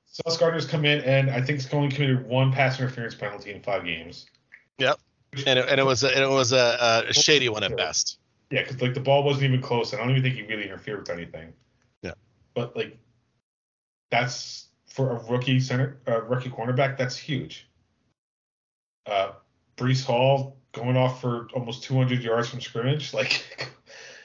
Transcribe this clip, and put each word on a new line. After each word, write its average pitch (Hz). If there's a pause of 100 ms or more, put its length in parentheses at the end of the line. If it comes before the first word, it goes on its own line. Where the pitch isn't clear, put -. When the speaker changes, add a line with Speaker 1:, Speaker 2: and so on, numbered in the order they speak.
Speaker 1:
Sauce 165
Gardner's 165
come 151
in 147
and 135
I 123
think 143
he's -
only 143
committed 131
one 131
pass 131
interference 120
penalty 101
in 92
five 95
games. 82 (520)
Speaker 2:
Yep. 135 (480)
And 131
it, 127
and 139
it 135
was 135
a, 139
and 131
it 135
was 131
a, 120
a 117
shady 139
one 107
at 98
best. - (320)
Speaker 1:
Yeah, 98
'cause, -
like, 123
the 135
ball 139
wasn't 139
even 131
close. 117
I 104
don't 117
even 135
think 123
he 107
really 104
interfered 95
with 95
anything. 85 (480)
Speaker 2:
Yeah. 90 (400)
Speaker 1:
But, -
like, 107 (1120)
that's - (200)
for 123
a 110
rookie 127
center, 131
uh, 113
rookie 123
cornerback. 127
That's -
huge. - (1400)
Uh, 98 (440)
Breece 131
Hall 131 (140)
going 123
off 127
for 120
almost 131
two 131
hundred 123
yards 117
from 123
scrimmage. 135
Like, - (520)